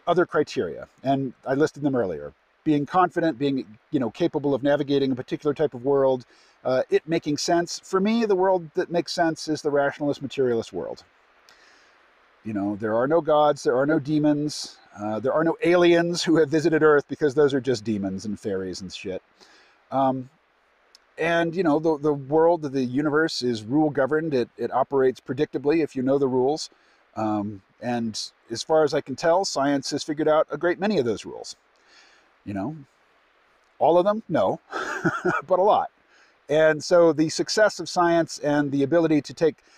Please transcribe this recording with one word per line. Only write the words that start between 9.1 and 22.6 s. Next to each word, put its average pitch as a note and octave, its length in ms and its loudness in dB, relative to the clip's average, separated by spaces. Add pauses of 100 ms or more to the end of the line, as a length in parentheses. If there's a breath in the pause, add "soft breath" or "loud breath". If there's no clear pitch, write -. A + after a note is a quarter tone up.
sense E3 340 -2
is D#3 140 -4
the D3+ 100 -2
rationalist, C#3+ 500 0
materialist B2 520 -2
world. C2 300 -8 (1400 soft breath)
You A2 100 -8
know, G2+ 220 -4
there G#2+ 200 -4
are B2 120 2
no E3 140 2
gods, D3 420 2
there B2+ 140 2
are C3+ 80 2
no D#3 140 2
demons, D3 800 -2 (220)
uh, G#2+ 200 -6
there B2 140 -2
are D#3 100 2
no E3 200 0
aliens E3+ 600 4
who D#3+ 140 4
have D#3 120 4
visited D#3 340 2
Earth, D3 240 6
because C#3+ 280 -2
those C#3+ 180 4
are C#3 80 0
just A#2+ 220 -2
demons G2 420 -4
and G#2 140 -6
fairies F#2+ 420 -6
and F2+ 100 -12
shit. F#2 300 -10 (680 soft breath)
Um, C3 380 -2 (880)
and, E3+ 380 0
you F#3 80 0
know, D3+ 160 2
the, D#3+ 180 0
the D3 160 0
world, D#3 480 2